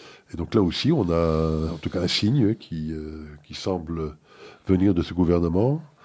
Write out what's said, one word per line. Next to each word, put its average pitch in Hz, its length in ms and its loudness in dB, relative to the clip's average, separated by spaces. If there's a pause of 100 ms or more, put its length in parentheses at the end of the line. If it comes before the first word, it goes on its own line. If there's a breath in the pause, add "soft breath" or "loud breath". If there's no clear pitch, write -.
(340 loud breath)
Et - 40 -10
donc 82 160 -6
là 110 80 6
aussi, 92 300 2
on 113 180 2
a 80 640 2
en 82 60 -10
tout - 120 -8
cas 90 120 -4
un 90 60 0
signe 110 480 2
qui, 78 360 -8
euh, 78 340 -10 (200)
qui - 80 -18
semble 82 640 -6 (520 loud breath)
venir 95 260 4
de 85 80 2
ce 80 120 -6
gouvernement, 87 680 2 (240 loud breath)